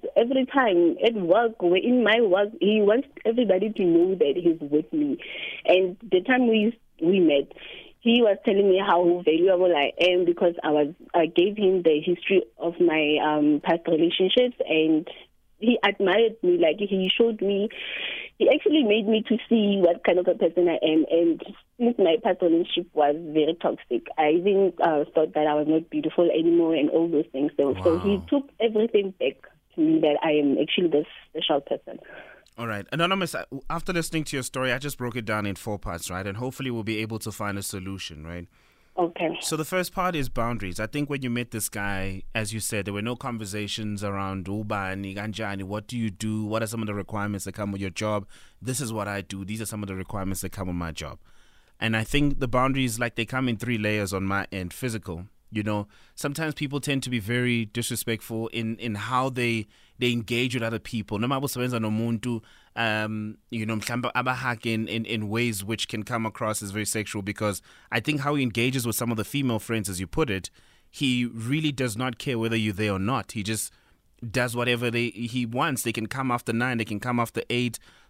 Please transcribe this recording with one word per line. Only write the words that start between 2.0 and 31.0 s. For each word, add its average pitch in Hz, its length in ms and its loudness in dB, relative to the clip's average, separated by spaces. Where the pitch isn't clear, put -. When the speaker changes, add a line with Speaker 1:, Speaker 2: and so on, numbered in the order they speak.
Speaker 1:
my 220 180 4
work, 202 280 4
he 214 200 4
wants 214 260 4
everybody 214 460 2
to 208 120 0
know 175 300 6
that 151 240 -2
he's 170 240 2
with 151 320 0
me. 147 240 0
And 185 380 4
the 185 180 2
time 254 260 4
we, 220 300 4
we 185 180 4
met, 143 320 4
he 233 200 4
was 202 240 6
telling 196 240 6
me 185 80 6
how 175 480 4
valuable 175 500 4
I 143 160 2
am 180 220 4
because 175 380 2
I - 80 -2
was, 147 240 2
I 165 100 6
gave 180 320 2
him 190 240 4
the 156 180 4
history 175 440 2
of 170 200 -4
my, 156 440 4
um, 151 400 4
past 165 240 0
relationships, 185 680 2
and 156 420 2
he 226 260 2
admired 208 600 2
me. 175 160 4
Like, 165 200 4
he 190 300 0
showed 226 320 2
me, 202 280 0
he - 120 4
actually 302 340 4
made 208 220 2
me 214 180 4
to 226 140 2
see 202 320 4
what 175 240 2
kind 185 120 4
of 180 120 2
a 175 40 2
person 175 360 2
I 160 120 0
am. 156 300 4
And 170 320 2
since 240 200 2
my 165 260 4
past 190 180 0
relationship 175 520 2
was 147 260 4
very 156 360 0
toxic, - 520 -4
I 156 120 4
even, 190 420 4
uh, 156 220 2
thought 156 200 2
that 151 120 2
I 147 100 2
was 151 120 0
not 160 220 0
beautiful 160 420 2
anymore 165 440 4
and 147 160 2
all 165 180 2
those 160 240 0
things. 143 240 -2
So, 139 160 2
so 165 160 2
he 202 160 2
Speaker 2:
Wow. 185 140 -6
Speaker 1:
took 277 200 0
everything 214 580 2
back - 160 -2
to 175 60 -2
me, 160 180 4
that 151 240 4
I 160 80 2
am 147 260 2
actually 170 300 0
this 147 200 2